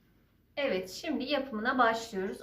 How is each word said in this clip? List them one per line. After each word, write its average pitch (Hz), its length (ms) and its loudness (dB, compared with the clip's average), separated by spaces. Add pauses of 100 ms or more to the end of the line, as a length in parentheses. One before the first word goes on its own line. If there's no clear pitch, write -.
(560)
Evet, 220 340 0
şimdi - 340 -4
yapımına 254 540 0
başlıyoruz. 220 640 2